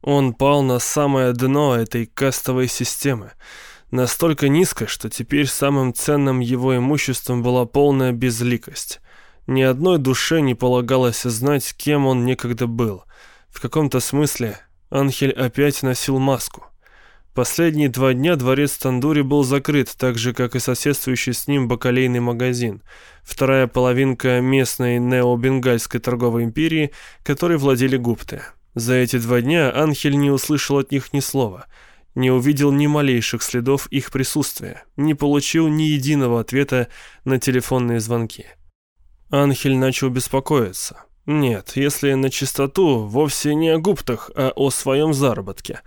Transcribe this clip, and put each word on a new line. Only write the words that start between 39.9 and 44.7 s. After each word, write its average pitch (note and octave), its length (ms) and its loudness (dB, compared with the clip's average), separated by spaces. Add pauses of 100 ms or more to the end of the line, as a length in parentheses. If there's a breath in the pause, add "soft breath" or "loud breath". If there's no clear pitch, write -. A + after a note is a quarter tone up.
беспокоиться. B2 920 -2 (240)
Нет, C3+ 480 -2
если C#3 400 0
на C3+ 160 2
чистоту, C#3 680 0
вовсе C#3 560 0
не D#3+ 140 2
о D#3+ 100 2
гуптах, D#3+ 560 -2
а C3 200 0
о C3+ 140 2
своем C#3 420 0